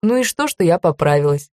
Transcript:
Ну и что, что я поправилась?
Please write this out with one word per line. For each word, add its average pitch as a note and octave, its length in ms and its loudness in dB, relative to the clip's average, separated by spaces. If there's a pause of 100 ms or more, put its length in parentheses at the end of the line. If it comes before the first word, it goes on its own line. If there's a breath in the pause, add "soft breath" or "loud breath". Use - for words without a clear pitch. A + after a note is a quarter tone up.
Ну A#3 160 0
и B3+ 40 0
что, C#4+ 260 -4
что - 160 -4
я E3+ 140 2
поправилась? D3 800 0